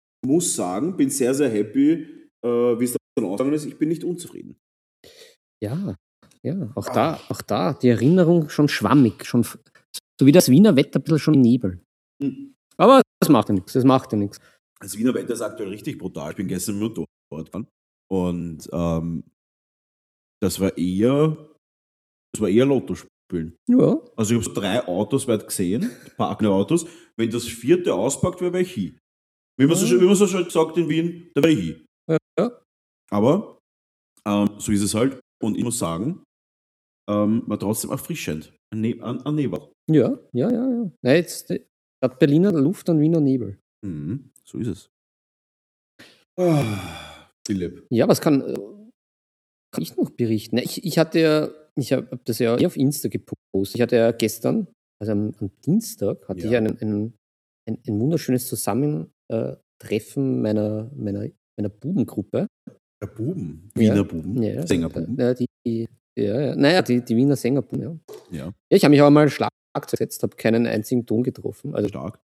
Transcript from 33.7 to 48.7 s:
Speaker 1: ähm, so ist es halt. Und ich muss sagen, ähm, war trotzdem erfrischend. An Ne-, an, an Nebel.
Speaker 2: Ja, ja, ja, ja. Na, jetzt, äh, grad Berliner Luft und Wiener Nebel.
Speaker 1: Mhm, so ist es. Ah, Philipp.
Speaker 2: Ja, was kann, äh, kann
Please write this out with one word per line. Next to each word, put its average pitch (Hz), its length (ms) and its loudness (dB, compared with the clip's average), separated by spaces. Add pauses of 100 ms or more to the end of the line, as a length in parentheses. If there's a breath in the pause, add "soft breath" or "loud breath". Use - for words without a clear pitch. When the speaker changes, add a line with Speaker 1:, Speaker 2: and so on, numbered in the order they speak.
Speaker 1:
ähm, 101 320 0
so - 140 -4
ist 101 100 2
es 104 120 -2
halt. 131 260 0 (220)
Und 107 140 -2
ich 113 80 -2
muss 120 140 -4
sagen, 95 460 -6 (840)
ähm, 104 380 0
war 104 120 -4
trotzdem 101 320 -4
erfrischend. 87 600 -8 (200)
An 110 80 -6
Ne-, 113 200 -2
an, 131 220 -8
an 151 140 -4
Nebel. 117 340 -4 (200)
Speaker 2:
Ja, 156 280 4 (140)
ja, 139 180 0
ja, 247 200 -2
ja. 233 220 -4 (120)
Na, 123 100 4
jetzt, - 360 -2
äh, - 140 -6 (380)
grad 127 160 -2
Berliner 165 340 4
Luft 156 360 0
und 160 120 4
Wiener 160 200 2
Nebel. 127 380 0 (280)
Speaker 1:
Mhm, 85 440 -8 (140)
so - 140 -12
ist 113 100 -4
es. - 220 -10 (1500 soft breath)
Ah, 107 920 -2 (180)
Philipp. 92 440 -6
Speaker 2:
Ja, 127 180 2
was 165 120 4
kann, 143 200 4
äh, - 140 -6
kann - 1300 -14